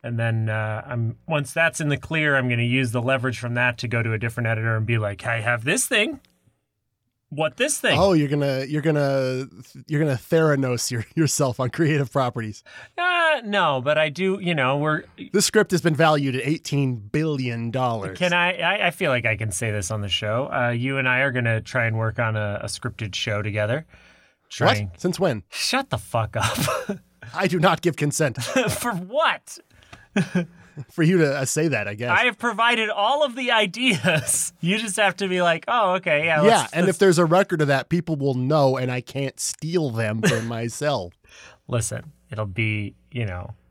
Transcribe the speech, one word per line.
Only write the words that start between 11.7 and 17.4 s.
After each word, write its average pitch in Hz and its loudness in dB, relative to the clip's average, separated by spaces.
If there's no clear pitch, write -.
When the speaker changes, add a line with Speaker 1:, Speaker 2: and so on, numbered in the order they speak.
Speaker 2:
Creative 143 0
Properties. 117 -2
Speaker 1:
Uh, 339 2
no, 180 2
but 147 2
I 156 2
do, 190 -2
you 175 0
know, 135 2
we're 151 0
Speaker 2:
This 202 2
script - 2
has 175 0
been 165 2
valued 143 4
at 127 -4
eighteen 139 -2
billion 120 -4